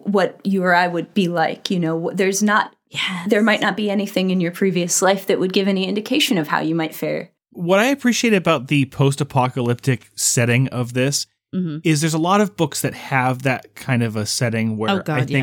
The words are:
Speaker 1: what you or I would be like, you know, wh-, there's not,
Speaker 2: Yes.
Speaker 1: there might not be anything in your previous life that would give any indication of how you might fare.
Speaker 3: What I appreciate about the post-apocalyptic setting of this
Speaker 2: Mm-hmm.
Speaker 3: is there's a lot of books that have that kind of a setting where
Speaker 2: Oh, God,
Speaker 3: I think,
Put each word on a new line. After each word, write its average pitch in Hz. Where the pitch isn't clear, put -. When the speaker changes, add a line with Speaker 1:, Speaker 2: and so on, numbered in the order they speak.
Speaker 1:
what 190
you 196
or 180
I 180
would 170
be 190
like, 160
you 185
know, 165
wh-, 175
there's 190
not, 208
Speaker 2:
Yes. 185
Speaker 1:
there 214
might 214
not 196
be 208
anything 196
in 185
your 175
previous 175
life 190
that -
would 185
give 196
any 190
indication 214
of 151
how 156
you 160
might 156
fare. 156
Speaker 3:
What 185
I 233
appreciate 247
about 160
the 143
post-apocalyptic 131
setting 120
of 120
this 127
Speaker 2:
Mm-hmm. 170
Speaker 3:
is 156
there's 160
a 160
lot 185
of 208
books -
that 120
have 127
that -
kind 123
of 110
a 107
setting 113
where 110
Speaker 2:
Oh, 196
God, 151
Speaker 3:
I 123
think, 127